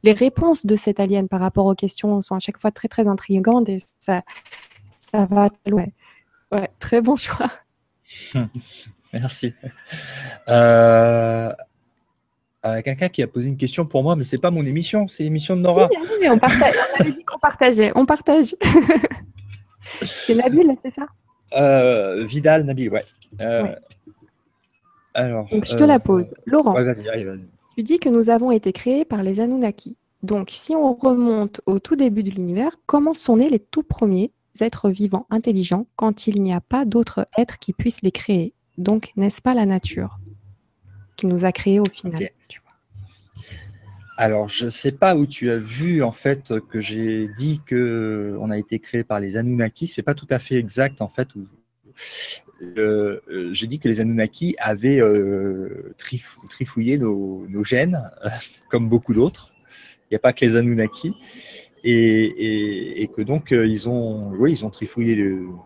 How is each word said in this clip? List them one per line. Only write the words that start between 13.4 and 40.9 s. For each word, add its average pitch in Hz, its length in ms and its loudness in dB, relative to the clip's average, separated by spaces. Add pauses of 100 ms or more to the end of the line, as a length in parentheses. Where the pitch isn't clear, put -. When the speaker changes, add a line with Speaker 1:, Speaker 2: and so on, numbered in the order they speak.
Speaker 2:
une 135 80 -4
question 139 300 -2
pour 135 160 0
moi, 165 120 2
mais 143 80 -2
c'est 139 140 -4
pas 175 140 2
mon 160 120 -2
émission, 170 440 -2
c'est - 160 -8
l'émission 156 340 -2
de 180 40 0
Nora. 175 300 6
Speaker 1:
Si, 381 60 2 (240)
mais 339 80 4
on 233 80 6
partage, 247 360 4 (240)
on - 40 2
avait 302 100 2
dit 269 140 -10
qu'on - 140 -10
partageait, 247 560 4
on 262 100 4
partage. 302 560 2
<laughs> - 1400 0
C'est - 300 -2
Nabil, 262 420 6
c'est 262 140 -10
ça ? 285 160 -12 (460)
Speaker 2:
Euh, 123 680 4
Vidal, 151 400 2
Nabil, 131 260 -4
ouais. 107 140 -4 (380)
Euh, 113 220 0
Speaker 1:
Ouais. - 120 -4 (1400)
Speaker 2:
alors, 117 360 -2
Speaker 1:
Donc, 214 160 -2
je 240 100 -4
te 233 80 4
Speaker 2:
euh, 302 40 6
Speaker 1:
la 277 120 6
pose. 185 340 0 (120)
Laurent, 254 300 2
Speaker 2:
ouais, 127 80 2
vas-y, 110 260 -2
allez, 110 160 -6
vas-y. 95 220 -12 (280)
Speaker 1:
tu 233 80 -6
dis 311 160 0
que 302 100 0
nous 233 200 4
avons 233 220 2
été 208 200 0
créés 269 340 -2
par 208 180 -4
les 190 180 -2
Anunnaki. 240 560 -4 (260)
Donc, 196 280 -4
si - 240 -6
on 285 180 2
remonte 240 720 0
au 190 140 0
tout - 160 -2
début 226 280 2
de 190 60 -2
l'univers, 190 560 -4
comment 294 280 0
sont 240 240 2
nés 269 120 4
les 233 100 2
tout - 240 -6
premiers 202 480 0 (300)
êtres 220 280 -2
vivants 196 420 -2
intelligents 214 640 0
quand 220 320 -2
il 202 140 0
n'y 185 120 0
a 175 80 -2
pas 269 240 -2
d'autres 220 420 -2 (100)
êtres 240 220 -2
qui - 140 -8
puissent - 300 -4
les 185 80 2
créer ? 180 420 -2 (240)
Donc, 208 400 -2
n'est-ce 196 240 -2
pas 254 120 0
la 226 120 2
nature ? - 540 -4 (1040)